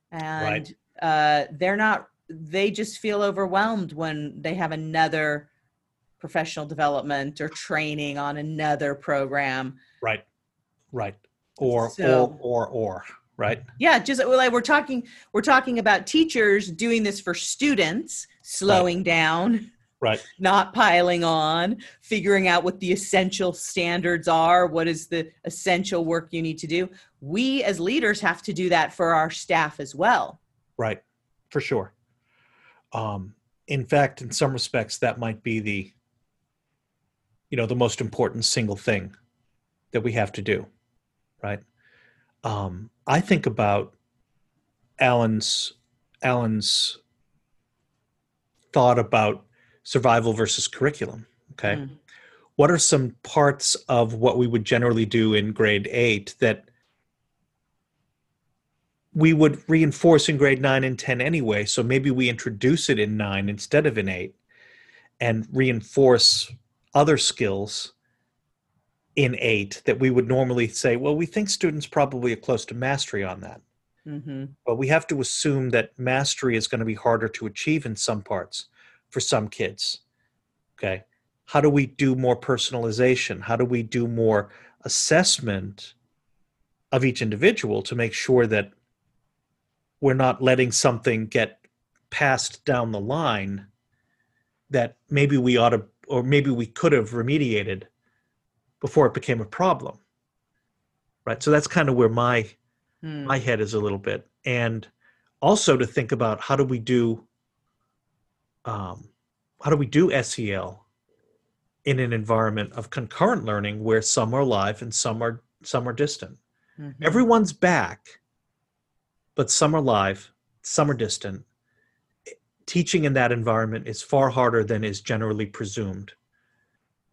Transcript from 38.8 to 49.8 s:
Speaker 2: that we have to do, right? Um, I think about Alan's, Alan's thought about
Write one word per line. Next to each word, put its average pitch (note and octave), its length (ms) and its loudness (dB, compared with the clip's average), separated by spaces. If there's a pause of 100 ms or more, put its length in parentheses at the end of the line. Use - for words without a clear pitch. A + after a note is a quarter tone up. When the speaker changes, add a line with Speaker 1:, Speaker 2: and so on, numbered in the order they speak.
Speaker 2:
that A#2 100 -2
we A#2 120 -2
have A2 200 0
to G#2+ 80 -10
do, G2 240 -2 (760)
right? G2+ 200 -8 (800)
Um, G2+ 460 -8 (160)
I D3+ 160 2
think E3+ 240 0
about G#2 500 0 (1040)
Alan's, A#2 720 0 (480)
Alan's A#2 800 -2 (1700)
thought B2 260 6
about A2 460 0 (380)